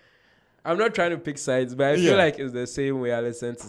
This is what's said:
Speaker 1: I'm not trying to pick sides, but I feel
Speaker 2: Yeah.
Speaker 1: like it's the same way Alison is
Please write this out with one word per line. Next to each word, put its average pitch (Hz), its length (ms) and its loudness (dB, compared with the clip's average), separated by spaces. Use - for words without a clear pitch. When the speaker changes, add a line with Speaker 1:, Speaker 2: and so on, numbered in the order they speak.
Speaker 1:
I'm 165 120 0
not 220 180 2
trying 175 180 0
to 160 60 -4
pick 143 200 -8
sides, 127 360 0
but 139 120 2
I 147 100 4
feel 170 200 6
Speaker 2:
Yeah. - 80 -
Speaker 1:
like 147 140 2
it's 135 140 -8
the 123 140 -4
same 135 340 -2
way 120 120 -2
Alison 120 420 -4
is 120 140 -16